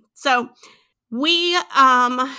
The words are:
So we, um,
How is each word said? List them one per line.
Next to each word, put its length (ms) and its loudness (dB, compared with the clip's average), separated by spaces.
So 380 -4
we, 460 -2
um, 440 4